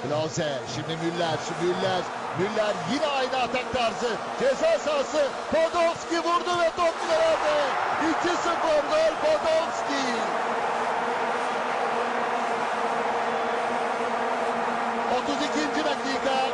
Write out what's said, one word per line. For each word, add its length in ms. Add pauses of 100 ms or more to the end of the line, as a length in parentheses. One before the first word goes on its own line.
Klose, 560 (160)
şimdi 280
Müller, 340 (240)
Müller, 400 (380)
Müller 340 (200)
yine 140
aynı 300
atak 360
tarzı. 420 (240)
Ceza 400
sahası, 480 (240)
Podolski 680
vurdu 420
ve 160
top 240
filelerle. 880 (240)
İki 240
sıfır 560
gol 300
Podolski. 840 (4000)
Otuz 200
ikinci 500
dakika. 520 (160)